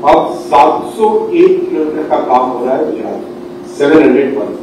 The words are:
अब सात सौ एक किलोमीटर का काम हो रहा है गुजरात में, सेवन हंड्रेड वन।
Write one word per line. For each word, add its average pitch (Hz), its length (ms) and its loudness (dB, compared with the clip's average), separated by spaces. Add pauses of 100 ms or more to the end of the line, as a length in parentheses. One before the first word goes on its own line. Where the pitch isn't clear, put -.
(120)
अब - 220 0 (120)
सात - 520 2
सौ - 120 2 (240)
एक - 360 4
किलोमीटर 151 400 -4
का 151 180 0
काम - 220 2
हो - 160 -6
रहा - 100 0
है - 160 -2
गुजरात - 240 -8
में, - 500 -14 (120)
सेवन 147 260 6
हंड्रेड 131 340 2
वन। - 260 -6